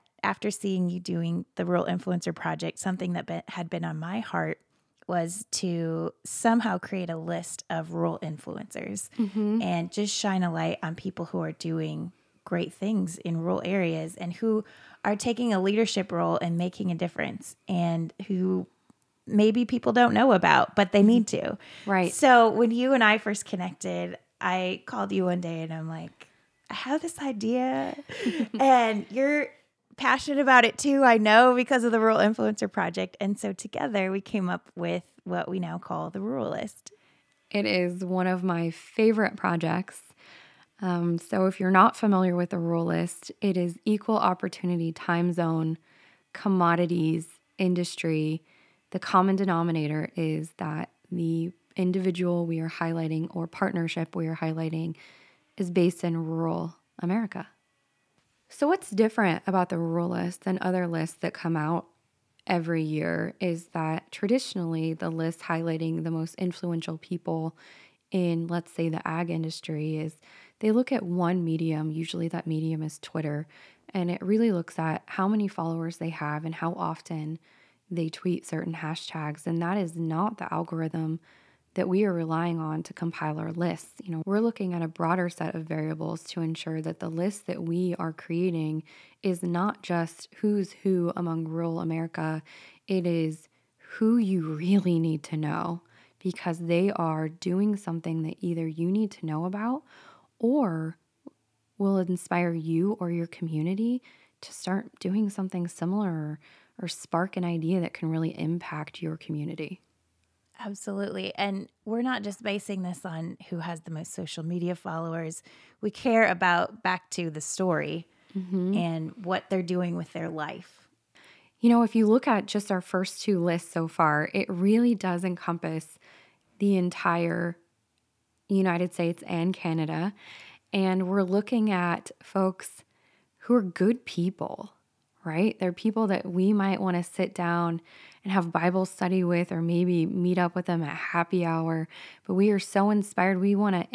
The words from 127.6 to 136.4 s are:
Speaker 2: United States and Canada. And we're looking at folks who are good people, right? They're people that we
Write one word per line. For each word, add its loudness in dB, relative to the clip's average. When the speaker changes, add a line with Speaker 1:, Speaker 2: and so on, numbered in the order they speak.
Speaker 2:
United 2
States -2
and 0
Canada. -2
And 2
we're 2
looking 2
at 0
folks -4
who 2
are 4
good 0
people, -4
right? 0
They're 0
people 0
that 0
we 2